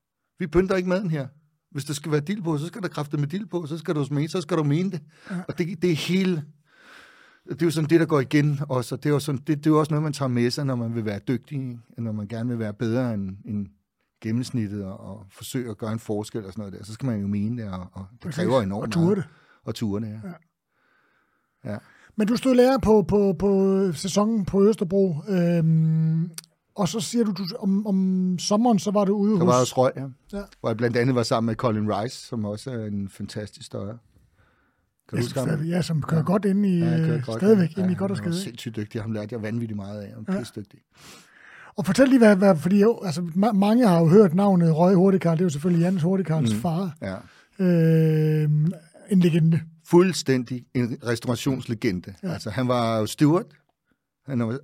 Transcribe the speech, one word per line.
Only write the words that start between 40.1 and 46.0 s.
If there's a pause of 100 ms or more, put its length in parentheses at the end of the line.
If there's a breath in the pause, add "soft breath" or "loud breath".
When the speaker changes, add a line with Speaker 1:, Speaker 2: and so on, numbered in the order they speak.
Speaker 1:
Han
var
Speaker 2:
Ja.
Speaker 1:
pissedygtig. (960 loud breath)
Speaker 2:
Og
fortæl
lige,
hvad,
hvad,
fordi
jo,
altså,
ma-,
mange
har
jo
hørt
navnet
Røg
Hurtigkarl.
Det
er
jo
selvfølgelig
Jens